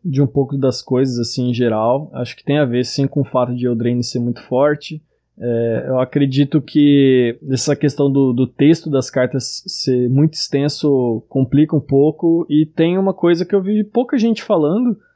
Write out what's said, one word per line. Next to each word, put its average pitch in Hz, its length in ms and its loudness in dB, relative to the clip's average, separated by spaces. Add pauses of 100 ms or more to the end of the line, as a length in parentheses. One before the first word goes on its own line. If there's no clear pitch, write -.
de 139 200 0
um 139 40 4
pouco 139 300 -2
das 131 240 -2
coisas, 127 380 -2
assim, 123 320 -4
em 120 40 -2
geral. 120 600 0
Acho 123 200 -8
que - 80 -20
tem 147 160 0
a 151 60 2
ver, 120 200 -2
sim, 139 220 -2
com 143 140 -2
o 127 40 0
fato 123 300 -2
de 123 120 -4
Eldraine 120 360 -2
ser 123 180 -6
muito 120 240 -4
forte. 147 580 -2 (360)
É, 117 500 -2
eu 131 100 0
acredito 139 640 0
que 135 760 4 (120)
essa 135 260 -2
questão 143 340 0
do, 135 220 2
do 127 140 0
texto 147 420 2
das 135 220 -2
cartas 127 560 -4
ser 123 420 -2
muito 147 240 2
extenso 139 960 -2
complica 143 480 0
um 139 40 2
pouco. 160 680 0
E 151 160 2
tem 165 320 0
uma 190 160 0
coisa 175 320 0
que 180 100 -4
eu 196 80 2
vi 208 220 0
pouca 240 320 -2
gente 226 260 0
falando, 196 540 0 (200)